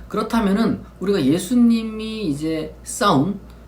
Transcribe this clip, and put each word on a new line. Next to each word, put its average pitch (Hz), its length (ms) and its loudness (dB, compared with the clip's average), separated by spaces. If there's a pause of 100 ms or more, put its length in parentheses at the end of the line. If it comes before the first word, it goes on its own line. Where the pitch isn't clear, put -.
그렇다면은 214 760 0 (180)
우리가 190 240 0
예수님이 220 1040 2
이제 156 540 -4
싸운 175 580 0 (280)